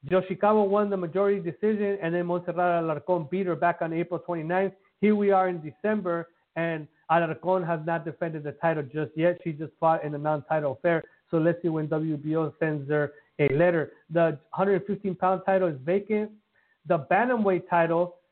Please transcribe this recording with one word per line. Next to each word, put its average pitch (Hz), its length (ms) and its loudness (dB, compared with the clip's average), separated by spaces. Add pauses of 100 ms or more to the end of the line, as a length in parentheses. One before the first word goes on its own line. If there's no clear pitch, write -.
Yoshikawa 196 560 2
won 202 240 2
the 196 60 -2
majority 190 460 0
decision, 202 600 -2
and 165 140 -2
then 175 120 -2
Montserrat 175 560 0
Alarcon 160 460 -2
beat 185 180 -2
her 170 80 -2
back 170 260 0
on 165 100 -4
April 170 280 -4
twenty-ninth. 175 540 -2 (280)
Here 214 140 6
we 202 160 2
are 185 180 4
in 175 120 -6
December, 170 680 -4 (260)
and 165 320 -4 (240)
Alarcon 170 540 0
has 165 200 -2
not 165 200 -2
defended 160 380 -8
the 143 100 -8
title 156 300 -2
just 147 320 -6
yet. 175 280 2
She 170 80 -4
just 151 280 -10
fought 160 260 2
in 147 100 -6
a - 20 -6
non-title 147 560 -2
affair. 165 300 0 (280)
So 170 60 0
let's 165 240 2
see 170 80 0
when 156 180 -2
W 156 280 -2
B 151 220 -2
O 156 220 -2
sends 151 300 -2
her 147 220 0 (280)
a 143 100 4
letter. 160 420 2 (180)
The 165 280 2 (140)
hundred 190 340 2
fifteen 190 300 -4
pound 185 300 0
title 190 220 4
is 151 160 -2
vacant. 208 480 -2 (560)
The 165 120 2
bantamweight 202 680 2
title 170 500 2 (140)